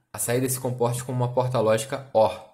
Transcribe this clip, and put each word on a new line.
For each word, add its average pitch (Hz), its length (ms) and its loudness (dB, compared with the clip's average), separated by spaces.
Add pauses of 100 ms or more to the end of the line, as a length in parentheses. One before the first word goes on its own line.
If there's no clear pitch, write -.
(120)
a 110 60 -12
saída 127 320 0
se - 100 -4
comporte 120 420 -2
como 127 140 -6
uma 123 160 0
porta 123 280 0
lógica 110 520 0
or, 110 420 4